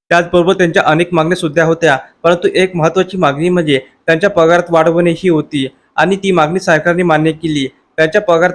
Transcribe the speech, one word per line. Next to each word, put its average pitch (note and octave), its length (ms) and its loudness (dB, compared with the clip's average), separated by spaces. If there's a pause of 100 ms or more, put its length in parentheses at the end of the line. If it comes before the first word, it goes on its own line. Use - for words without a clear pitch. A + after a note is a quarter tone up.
(120)
त्याचबरोबर F3 420 2
त्यांच्या F3+ 320 0
अनेक E3 280 0
मागण्या E3 240 0
सुद्धा D#3+ 260 -2
होत्या, D#3+ 340 0 (260)
परंतु F3+ 300 0
एक F3+ 220 0
महत्त्वाची F3 420 -2
मागणी D3+ 320 0
म्हणजे D#3 300 0 (260)
त्यांच्या E3 240 0
पगारात F3 420 2
वाढ E3 160 4
होणे E3+ 300 0
ही F#3 120 -2
होती D3+ 380 -2 (280)
आणि F3+ 200 2
ती F#3+ 160 -2
मागणी E3+ 280 0
सरकारने F3 440 0
मान्य D#3 280 2
केली. D#3 360 -4 (300)
त्यांच्या D#3+ 240 0
पगारात F3 340 0